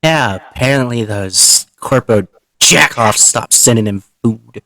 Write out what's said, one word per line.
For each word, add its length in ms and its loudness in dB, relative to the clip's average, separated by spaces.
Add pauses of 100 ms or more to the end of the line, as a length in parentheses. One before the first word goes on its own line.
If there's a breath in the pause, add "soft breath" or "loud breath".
Yeah, 360 0 (120)
apparently 540 -2
those 600 -2 (140)
corpo 480 0 (320)
jackoffs 580 2
stopped 340 0
sending 340 2
him 160 -4 (200)
food. 440 -6